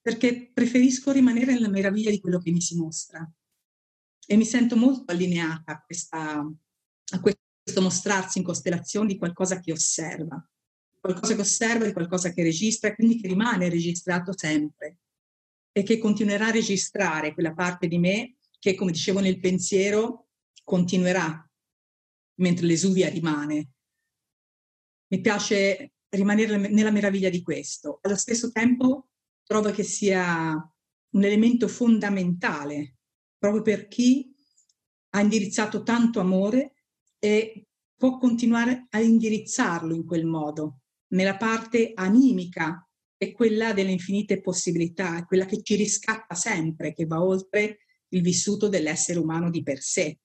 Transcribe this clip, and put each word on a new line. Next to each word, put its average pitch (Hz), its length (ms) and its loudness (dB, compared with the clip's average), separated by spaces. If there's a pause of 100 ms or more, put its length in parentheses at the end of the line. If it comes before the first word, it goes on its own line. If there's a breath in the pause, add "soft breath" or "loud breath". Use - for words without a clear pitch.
Perché 240 520 -2
preferisco 254 600 2
rimanere 254 400 4
nella 233 160 2
meraviglia 196 420 0
di 208 100 0
quello 180 180 -2
che 165 120 -4
mi 170 100 2
si 170 160 -4
mostra. 160 540 -8 (960)
E 202 100 4
mi 220 80 6
sento 240 320 2
molto 254 360 2
allineata 170 600 -2
a 151 120 -14
questa, 156 540 -8
a - 840 -10
questo - 600 -4
mostrarsi 190 580 -2
in 180 60 -2
costellazione 175 640 -4
di 196 100 -4
qualcosa 180 420 -4
che 165 120 -8
osserva, 160 680 -6 (580)
qualcosa 190 340 -2
che 196 60 -4
osserva, 226 440 0
di 208 80 -2
qualcosa 175 400 -4
che 180 100 -2
registra, 196 480 0
e - 40 -8
quindi 226 260 4
che 190 80 -8
rimane 190 400 0
registrato 175 680 -2
sempre 151 600 -4 (760)
e 202 100 0
che 220 160 2
continuerà 208 480 0
a 226 60 0
registrare 185 840 -2
quella 160 180 -2
parte 180 360 -4
di 170 100 0
me 196 380 0 (220)
che, 190 160 0
come 185 180 -2
dicevo 190 280 -2
nel 185 200 0
pensiero, 202 880 0 (340)
continuerà 180 840 0 (920)
mentre 170 300 2
l'esuvia 175 420 4
rimane. 151 640 -4 (1400)
Mi 185 120 -2
piace 202 720 0 (160)
rimanere 208 480 2
nella 208 340 2
meraviglia 196 380 2
di 175 140 -2
questo. 143 600 -8
Allo 196 140 0
stesso 226 340 -2
tempo 254 580 2 (340)
trovo 208 280 0
che 202 120 -2
sia 175 680 0 (580)
un 196 120 4
elemento 214 460 4
fondamentale 180 1300 0 (420)
proprio 208 240 0
per 208 260 0
chi 247 460 2 (760)
ha 202 100 0
indirizzato 214 600 0
tanto 233 360 2
amore 196 540 0 (460)
e 214 500 0 (260)
può 254 240 2
continuare 233 720 2
a 214 100 -2
indirizzarlo 214 960 2
in 165 100 -4
quel 165 200 -2
modo, 151 560 -4 (280)
nella 190 280 0
parte 226 580 0
animica, 185 920 2 (280)
che 202 120 -4
è - 40 -12
quella 220 400 0
delle 190 200 0
infinite 196 480 -2
possibilità, 170 800 -4
è 170 60 -10
quella 190 200 0
che 202 180 -6
ci 208 140 0
riscatta 208 580 -2
sempre, 160 580 -4
che 165 140 -4
va 160 160 0
oltre 190 580 0 (280 soft breath)
il 180 140 0
vissuto 202 460 0
dell'essere 165 500 -2
umano 165 320 -2
di 165 120 -4
per 135 180 -6
sé. 156 440 -4